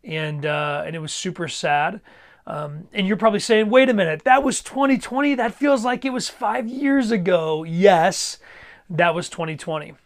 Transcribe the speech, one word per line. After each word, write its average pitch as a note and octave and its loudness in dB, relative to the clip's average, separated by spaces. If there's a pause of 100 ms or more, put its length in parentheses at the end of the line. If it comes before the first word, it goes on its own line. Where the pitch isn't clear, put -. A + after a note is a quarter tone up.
and, D#3 -6
uh, D3 -2
and D#3+ -8
it E3 -8
was D#3 -8
super F3 -8
sad. D#3+ -2 (440)
Um, D3+ -10
and F#3+ 0
you're G3 0
probably G#3 2
saying, G#3+ 2
"Wait C4 6
a A#3 2
minute, D#3+ 0
that C4+ 6
was C4 -2
twenty C4+ 0
twenty? C#4 -2
That A#3+ -2
feels C#4 2
like B3 -2
it C4 -2
was B3+ -4
five A3 -4
years C4+ 0
ago." E3 0
Yes, F3 4 (540)
that E3+ 2
was E3+ -6
twenty D#3+ -8
twenty. D#3 -8 (100)